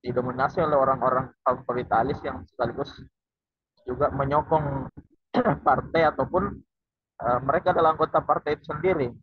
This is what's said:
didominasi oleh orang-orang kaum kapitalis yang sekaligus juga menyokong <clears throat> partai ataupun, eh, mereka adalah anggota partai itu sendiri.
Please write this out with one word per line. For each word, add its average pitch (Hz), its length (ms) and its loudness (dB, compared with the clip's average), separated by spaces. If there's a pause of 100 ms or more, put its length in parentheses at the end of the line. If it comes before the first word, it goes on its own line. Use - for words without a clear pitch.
didominasi 127 640 -2
oleh 151 140 2
orang-orang 131 500 2 (160)
kaum 127 220 0
kapitalis 123 580 0
yang 131 240 -8
sekaligus 123 400 -4 (960)
juga 127 300 -2
menyokong 139 760 0 (460)
<clears throat> 240 320 0
partai 143 420 2
ataupun, 151 340 0 (760)
eh, 120 240 0
mereka 180 320 2
adalah 160 200 4
anggota 156 280 0
partai 151 320 0
itu - 120 -20
sendiri. 156 400 0 (140)